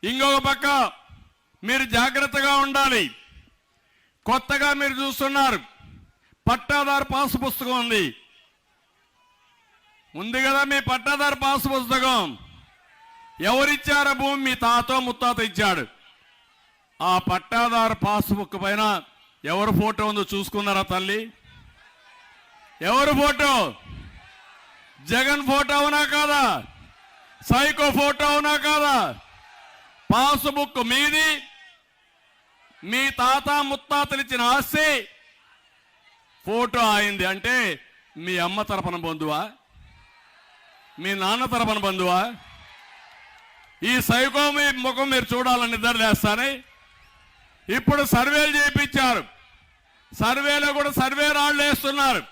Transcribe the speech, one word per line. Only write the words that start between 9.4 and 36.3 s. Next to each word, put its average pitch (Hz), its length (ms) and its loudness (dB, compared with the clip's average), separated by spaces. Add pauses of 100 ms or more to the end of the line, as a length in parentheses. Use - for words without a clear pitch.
ఉంది 233 260 -4
కదా 269 220 2
మీ 277 160 0
పట్టాదారు 277 560 -2
పాస్ 269 300 -2
పుస్తకం. 254 720 0 (1040)
ఎవరిచ్చారు 285 720 2
భూమి? 277 300 -2
మీ 254 120 0
తాతో 240 440 2
ముత్తాత 247 400 -2
ఇచ్చాడు. 185 480 0 (1120)
ఆ 180 160 2
పట్టాదారు 226 760 0
పాస్ 208 400 -2
బుక్ 196 300 -8
పైన 202 380 0 (440)
ఎవరి 196 260 0
ఫోటో 214 360 0
ఉందో 208 260 -2
చూసుకున్నారా 202 480 -4
తల్లి? 196 520 -4 (1500)
ఎవరి 262 300 2
ఫోటో? 269 640 2 (1300)
జగన్ 262 460 0
ఫోటో 277 260 2
అవునా 294 300 2
కాదా? 285 600 0 (800)
సైకో 294 500 2
ఫోటో 285 340 2
అవునా 294 320 2
కాదా? 277 640 0 (920)
పాస్ 277 380 2
బుక్ 285 260 -4
మీది, 294 680 2 (1400)
మీ 247 260 -2
తాత 269 400 0
ముత్తాతలు 285 720 -2
ఇచ్చిన 254 200 -4
ఆస్తి 277 640 2 (1400)